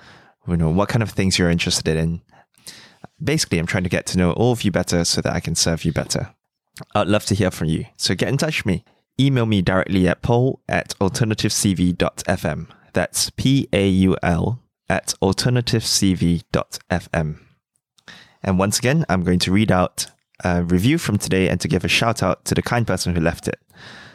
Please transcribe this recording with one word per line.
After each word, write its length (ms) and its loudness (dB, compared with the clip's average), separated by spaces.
you 100 0
know, 120 2
what 180 2
kind 140 0
of 80 -2
things 300 0
you're 100 4
interested 480 0
in. 240 -2
Basically, 340 0
I'm 80 0
trying 160 -2
to 80 -2
get 180 -2
to 120 -2
know 140 4
all 180 2
of 100 -2
you 80 0
better 360 0
so 160 0
that 120 -2
I 60 -2
can 160 -4
serve 280 -2
you 80 0
better. 440 -6
I'd 140 0
love 180 0
to 100 0
hear 140 2
from 180 -4
you, 180 -2
so 160 -2
get 160 -2
in 80 0
touch 260 -4
with 40 -4
me. 180 -2
Email 280 2
me 160 2
directly 440 2
at 140 0
paul 480 0
at 320 -4
alternative 500 0
C 220 2
V 200 2
dot 340 -2
F 180 -2
M. 260 -6
That's 380 -2
P 420 2
A 140 2
U 340 4
L 400 0
at 320 -4
alternative 640 0
C 300 2
V 380 0
dot 260 -4
F 200 -4
M. 320 -4
And 160 0
once 180 0
again, 320 2
I'm 140 0
going 160 2
to 120 0
read 200 2
out 340 0
a 200 0
review 340 2
from 220 -2
today 280 0
and 140 -2
to 60 -4
give 180 0
a 20 -2
shout 360 0
out 220 -2
to 100 -2
the 80 0
kind 240 -2
person 260 -2
who 80 0
left 260 -2
it. 120 -6